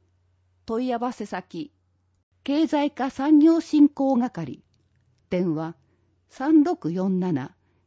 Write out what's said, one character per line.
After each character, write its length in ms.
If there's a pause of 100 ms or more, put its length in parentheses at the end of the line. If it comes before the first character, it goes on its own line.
(640)
問 220
い 80
合 20
わ 160
せ 140
先、 460 (680)
経 240
済 240
課 200
産 280
業 220
振 300
興 260
係、 460 (680)
電 240
話 220 (540)
三 320
六 280
四 300
七 340 (320)